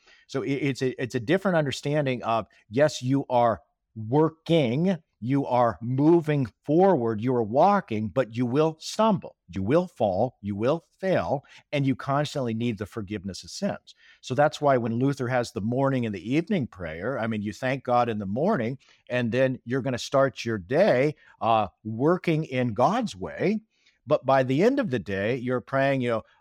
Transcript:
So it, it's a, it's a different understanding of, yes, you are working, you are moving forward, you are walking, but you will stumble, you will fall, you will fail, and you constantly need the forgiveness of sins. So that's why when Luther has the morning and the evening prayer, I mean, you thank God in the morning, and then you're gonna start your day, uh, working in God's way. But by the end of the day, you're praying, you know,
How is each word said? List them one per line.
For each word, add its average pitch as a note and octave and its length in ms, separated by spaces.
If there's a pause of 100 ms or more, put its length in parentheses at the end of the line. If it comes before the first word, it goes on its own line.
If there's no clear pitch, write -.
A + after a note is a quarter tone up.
(260)
So C3+ 160
it, C3 120
it's C#3 280
a, C3 180
it's B2+ 140
a B2+ 60
different F3 360
understanding C#3+ 680
of, A2 240 (200)
yes, C#3+ 320
you B2+ 300
are A#2+ 300 (340)
working, D3+ 1040 (240)
you C#3 240
are A#2+ 380
moving D3 640 (180)
forward, C#3+ 560
you B2+ 140
are A#2+ 80
walking, A#2 640
but A#2+ 260
you B2 120
will D#3 340
stumble, - 560 (120)
you F2+ 140
will D3+ 240
fall, A2+ 540
you G2+ 160
will C3+ 300 (120)
fail, C#3 460 (280)
and C#3+ 120
you C3+ 100
constantly C#3 600
need A2+ 240
the G#2 80
forgiveness G2 560
of E2+ 80
sins. - 440 (280)
So - 120
that's D3 260
why C#3 180
when A#2 200
Luther C3+ 300
has A#2+ 220
the A2 100
morning B2+ 460
and G#2+ 80
the F#2+ 180
evening E3 360
prayer, F2+ 500
I A2 80
mean, A2 160
you G#2 100
thank C3 320
God A#2+ 240
in G#2+ 100
the G#2 60
morning, C3 540 (320)
and A#2+ 200
then C3 340
you're B2 180
gonna B2 160
start C3+ 460
your A#2 120
day, B2+ 600 (240)
uh, A2 260 (180)
working D3+ 600
in B2 280
God's E3+ 420
way. F#2+ 460 (460)
But C#3+ 180
by C3+ 200
the C3 180
end C4 160
of A#3 120
the B2 100
day, G2 360
you're B2+ 240
praying, C3+ 400
you A#2+ 100
know, A2+ 120 (180)